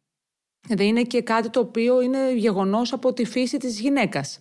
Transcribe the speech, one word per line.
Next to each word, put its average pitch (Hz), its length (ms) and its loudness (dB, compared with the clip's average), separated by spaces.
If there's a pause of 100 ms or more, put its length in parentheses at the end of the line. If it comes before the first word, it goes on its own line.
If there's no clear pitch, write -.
(680)
Δηλαδή, 202 200 0
είναι 233 140 2
και 240 200 0
κάτι 233 280 0
το 254 100 0
οποίο 240 420 2
είναι 262 320 0
γεγονός 214 600 0
από 254 200 0
τη 247 120 -2
φύση 254 320 -2
της 233 220 -6
γυναίκας. 226 600 -2